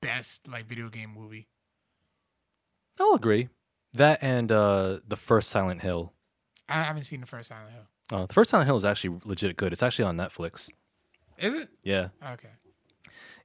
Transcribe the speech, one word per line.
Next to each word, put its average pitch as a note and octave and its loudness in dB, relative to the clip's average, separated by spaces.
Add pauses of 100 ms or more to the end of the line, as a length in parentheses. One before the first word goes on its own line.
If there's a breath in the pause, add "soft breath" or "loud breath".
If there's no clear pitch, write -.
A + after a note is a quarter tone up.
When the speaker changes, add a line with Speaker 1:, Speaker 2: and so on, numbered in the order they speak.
Speaker 1:
best, B2+ -8
like, A#2 -12
video A#2 -12
game A2 -14
movie. A2 -18 (1500)
Speaker 2:
I'll G4 6
agree. A#2 2 (440)
That C#3+ 6
and, B2 0
uh, G2 4
the G#2 -4
first - 2
Silent F#2 -2
Hill. F2 -4 (540)
Speaker 1:
I D#3+ -2
haven't D3+ -6
seen C3+ -12
the A#2+ -16
first A#2 -16
Silent A2 -18
Hill. A#2 -20 (340)
Speaker 2:
Uh, F#2 -4
the - -14
first A3+ 6
Silent F3+ 4
Hill C#3 4
is G2 0
actually F#2 -2
legit F#2+ -4
good. F#2 0
It's F2 -2
actually B2 2
on E2+ -2
Netflix. F2 -8 (680)
Speaker 1:
Is G#3 -2
it? D#4 -8 (140)
Speaker 2:
Yeah. F#2 -2 (180)
Speaker 1:
Okay. B2 -16 (960 loud breath)